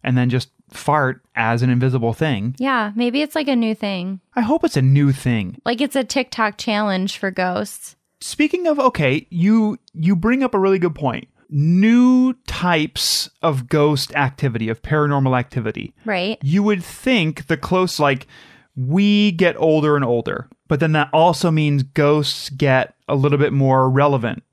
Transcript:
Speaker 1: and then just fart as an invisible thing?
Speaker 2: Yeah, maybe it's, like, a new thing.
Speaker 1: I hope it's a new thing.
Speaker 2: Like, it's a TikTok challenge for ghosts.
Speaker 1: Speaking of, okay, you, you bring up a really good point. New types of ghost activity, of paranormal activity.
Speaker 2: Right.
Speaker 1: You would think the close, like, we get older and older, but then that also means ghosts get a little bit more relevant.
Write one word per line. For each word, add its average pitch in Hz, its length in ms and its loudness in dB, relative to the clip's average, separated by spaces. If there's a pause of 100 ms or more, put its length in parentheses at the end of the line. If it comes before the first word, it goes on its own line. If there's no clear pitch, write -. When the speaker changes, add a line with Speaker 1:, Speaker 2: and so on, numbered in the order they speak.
Speaker 1:
and 127 140 0
then 123 140 2
just 131 180 -2 (220)
fart 143 500 0 (140)
as 117 260 0
an 127 80 2
invisible 123 440 0
thing? 127 440 -4
Speaker 2:
Yeah, 240 380 -2
maybe 240 260 -2
it's, 302 140 -6
like, 302 120 -2
a 269 80 0
new 220 200 0
thing. 190 460 -8 (140)
Speaker 1:
I 247 60 0
hope 277 220 0
it's 311 140 -2
a 135 40 2
new 139 300 4
thing. 117 540 -4
Speaker 2:
Like, 233 160 -2
it's 285 140 -4
a 269 80 0
TikTok 226 540 -4
challenge 202 640 -4
for 196 100 -4
ghosts. 185 640 -6 (260)
Speaker 1:
Speaking 339 440 -2
of, 294 140 0
okay, 156 500 0
you, 214 480 2 (160)
you 175 220 0
bring 233 260 0
up 254 140 -2
a 196 40 2
really 190 200 2
good 165 160 -2
point. 127 320 -6 (220)
New 233 840 4 (140)
types - 840 -2 (140)
of 131 240 -2
ghost 151 480 0
activity, 131 520 -2
of 110 140 -6
paranormal 143 560 0
activity. - 560 -6 (120)
Speaker 2:
Right. 202 360 -4
Speaker 1:
You 175 220 0
would 202 200 0
think 165 640 -2
the 160 100 0
close, 185 420 -2
like, 139 260 0 (520)
we 202 540 2
get 170 260 0
older 151 380 2
and 143 80 0
older, 117 460 -4 (180)
but 147 140 0
then 160 100 2
that 147 220 0
also 170 360 4
means 151 340 2
ghosts 147 680 0
get 131 460 0 (120)
a 143 80 -2
little 143 220 2
bit 143 160 2
more 131 360 4
relevant. 131 640 0